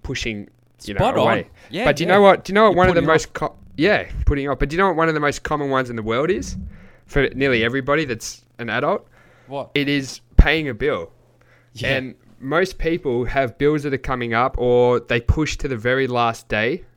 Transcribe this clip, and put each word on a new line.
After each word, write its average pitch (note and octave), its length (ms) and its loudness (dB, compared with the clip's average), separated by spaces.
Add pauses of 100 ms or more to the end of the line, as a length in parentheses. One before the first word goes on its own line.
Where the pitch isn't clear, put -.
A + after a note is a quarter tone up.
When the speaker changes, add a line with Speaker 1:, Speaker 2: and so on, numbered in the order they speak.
Speaker 1:
pushing, A2+ 460 -8 (340)
you G2+ 120 -10
know, - 40 -10
Speaker 2:
Spot A#3+ 180 2
on. C3+ 60 4
Speaker 1:
away. A2 260 0 (200)
Speaker 2:
Yeah, G#3 160 -4
Speaker 1:
But D3 100 4
do D#3 80 -4
you E3+ 60 0
Speaker 2:
yeah. F#3 60 4
Speaker 1:
know G3+ 60 6
what? G3 220 6
Do - 80 -10
you G3 40 0
know G#3+ 80 6
what A3 80 8
Speaker 2:
You're E3+ 60 0
Speaker 1:
one F#3 120 6
of F3+ 60 2
the E3+ 60 2
Speaker 2:
putting C#3+ 60 0
Speaker 1:
most D#3+ 200 2
Speaker 2:
off. - 60 -18
Speaker 1:
co-, - 220 -6 (220)
yeah, D#3 320 0 (160)
putting C#3+ 240 0
off. C3 100 -4
But C#3+ 100 -2
do D3+ 60 -8
you F3 60 2
know G3 60 4
what F3 100 0
one E3 100 2
of D#3+ 60 2
the D3+ 60 -2
most C#3+ 240 -2
common D3 260 -4
ones C3 200 0
in A#2+ 60 -8
the A2+ 80 -6
world A#2+ 280 0
is - 260 -6 (480)
for C#3 300 0
nearly B2+ 280 2
everybody C3+ 420 0
that's - 380 -10 (140)
an A#2 120 -8
adult? C#3+ 380 -2 (400)
Speaker 2:
What? C3+ 280 -10
Speaker 1:
It C#3+ 120 0
is C#3 320 -4 (180)
paying D#3 300 6
a B2+ 60 -4
bill. G#2+ 380 -4 (640)
Speaker 2:
Yeah. B2 220 -2
Speaker 1:
And C3 200 -6 (240)
most E3 380 -2
people D3 480 -2
have C3 320 -2
bills D3 260 0
that C#3+ 100 -6
are C3 40 -2
coming B2 360 -6
up, B2+ 240 0
or B2 420 4
they A#2+ 220 -2
push - 360 0
to D3+ 100 -6
the B2+ 100 -6
very B2+ 300 0
last A#2+ 400 -2
day A2+ 360 -2 (140)